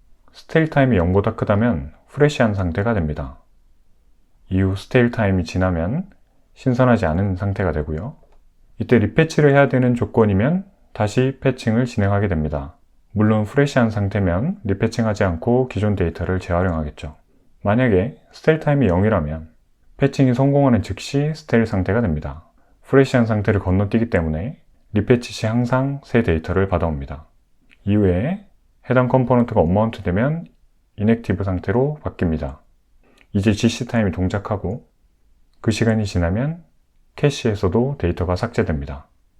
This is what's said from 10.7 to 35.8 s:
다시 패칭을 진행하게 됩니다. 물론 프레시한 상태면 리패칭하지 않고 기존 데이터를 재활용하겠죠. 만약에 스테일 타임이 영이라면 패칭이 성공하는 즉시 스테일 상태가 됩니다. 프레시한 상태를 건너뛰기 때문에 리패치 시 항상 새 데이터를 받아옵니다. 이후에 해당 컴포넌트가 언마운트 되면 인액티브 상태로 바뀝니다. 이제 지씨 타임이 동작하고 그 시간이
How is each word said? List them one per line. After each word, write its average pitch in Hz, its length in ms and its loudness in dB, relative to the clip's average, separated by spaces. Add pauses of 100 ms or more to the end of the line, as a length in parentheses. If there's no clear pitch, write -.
다시 127 480 0
패칭을 123 460 0
진행하게 101 420 0
됩니다. 76 480 -4 (380)
물론 107 320 2
프레시한 135 460 0
상태면 101 760 -2
리패칭하지 107 580 -2
않고 120 460 0
기존 104 260 -2
데이터를 90 460 -2
재활용하겠죠. 85 760 -4 (480)
만약에 110 540 2 (160)
스테일 156 260 0
타임이 143 280 2
영이라면 85 640 0 (420)
패칭이 135 380 2
성공하는 139 480 2
즉시 143 540 -4
스테일 117 300 0
상태가 98 360 0
됩니다. 76 440 -4 (360)
프레시한 135 440 4
상태를 104 360 0
건너뛰기 101 480 0
때문에 82 500 -4 (340)
리패치 120 380 0
시 - 140 -8
항상 127 580 -2
새 117 200 0
데이터를 87 440 0
받아옵니다. 78 600 -4 (580)
이후에 104 600 0 (440)
해당 127 180 2
컴포넌트가 120 540 2
언마운트 104 420 0
되면 131 420 -2 (520)
인액티브 104 460 0
상태로 107 600 -2
바뀝니다. 76 540 -4 (760)
이제 104 220 2
지씨 117 340 -2
타임이 107 240 -2
동작하고 98 760 -4 (720)
그 117 100 -2
시간이 110 340 0